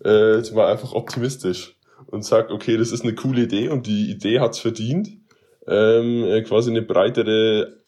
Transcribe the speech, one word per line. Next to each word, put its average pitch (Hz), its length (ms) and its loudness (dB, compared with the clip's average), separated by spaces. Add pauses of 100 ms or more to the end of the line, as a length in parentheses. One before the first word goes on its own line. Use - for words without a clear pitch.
äh, 107 320 6
jetzt 113 180 -4
mal 104 160 4
einfach 113 220 -2
optimistisch - 840 -6 (300)
und 107 180 -10
sag, 110 260 2
okay, 110 260 -2
das 117 140 0
ist 120 120 -8
eine 113 120 -2
coole 123 280 0
Idee 117 260 -2
und 131 180 -4
die 104 240 -2
Idee 110 300 0
hat's 117 180 -2
verdient, 120 520 -4 (540)
ähm, 113 600 2
äh, 107 160 2
quasi 110 280 0
eine 113 120 0
breitere 110 960 0 (100)